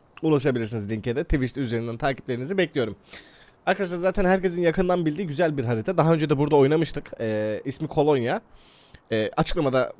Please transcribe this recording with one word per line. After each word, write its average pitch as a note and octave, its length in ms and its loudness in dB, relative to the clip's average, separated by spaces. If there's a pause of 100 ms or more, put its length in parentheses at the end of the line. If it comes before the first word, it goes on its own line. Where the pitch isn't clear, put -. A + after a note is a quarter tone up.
(220)
ulaşabilirsiniz A#2+ 680 0
linke A2+ 260 -4
de. D#3 80 -2
Twitch C3 340 -2
üzerinden A#2 380 -4
takiplerinizi C3+ 640 -4
bekliyorum. B2 380 -4 (680)
Arkadaşlar, F3+ 300 -2
zaten F#3 280 0
herkesin F3+ 380 2
yakından F3 440 2
bildiği D#3+ 200 -2
güzel D3+ 320 0
bir B2+ 60 -2
harita. A#2+ 320 -2
Daha D#3+ 160 6
önce D#3 180 2
de C#3+ 80 2
burada D3 180 4
oynamıştık. D3 540 2 (100)
Ee, G#2+ 440 -2
ismi C#3 240 -6
Kolonya. D3 520 2 (720)
Ee, A2 240 0
açıklamada C#3 640 0